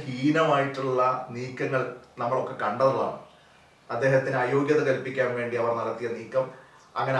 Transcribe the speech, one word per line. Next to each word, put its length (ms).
ഹീനമായിട്ടുള്ള 960
നീക്കങ്ങൾ 460
നമ്മളൊക്കെ 420
കണ്ടതാണ്. 540
അദ്ദേഹത്തിന് 500
അയോഗ്യത 460
കൽപ്പിക്കാൻ 400
വേണ്ടി 220
അവർ 180
നടത്തിയ 280
നീക്കം, 280
അങ്ങനെ 200